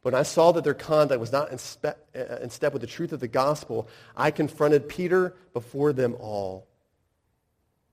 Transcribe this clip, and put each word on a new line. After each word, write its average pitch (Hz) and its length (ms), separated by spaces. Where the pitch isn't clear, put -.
But 127 100
when 127 80
I - 20
saw 170 300
that 165 120
their 143 100
conduct 147 460
was 110 120
not 143 180
in 127 80
spe-, - 280
uh, 120 260
in 123 100
step 147 220
with 135 100
the 117 40
truth 165 260
of 143 80
the 123 80
gospel, 131 600
I 143 140
confronted 151 580
Peter 180 460
before 143 400
them 123 280
all. 98 460